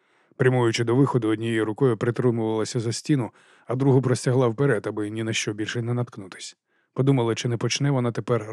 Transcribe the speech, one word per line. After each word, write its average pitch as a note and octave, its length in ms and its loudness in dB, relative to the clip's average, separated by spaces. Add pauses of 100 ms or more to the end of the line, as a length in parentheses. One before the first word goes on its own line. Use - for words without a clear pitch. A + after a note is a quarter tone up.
(360)
Прямуючи B2 480 2
до A#2 120 2
виходу, B2+ 320 2
однією A2 360 0
рукою A2+ 320 0
притримувалася A2+ 840 0
за A2+ 120 -4
стіну, B2 380 -2 (360)
а A#2 80 -4
другу C3+ 280 4
простягла B2+ 440 0
вперед, A2+ 400 0
аби G#2 240 -4
ні A2 120 -6
на A2 100 -2
що G#2+ 200 -4
більше G#2+ 300 -4
не A#2 120 -2
наткнутись. - 640 -8 (380)
Подумала, C3 400 2
чи B2 140 -4
не A#2+ 80 -2
почне C#3+ 340 -2
вона B2 220 0
тепер A2 400 -2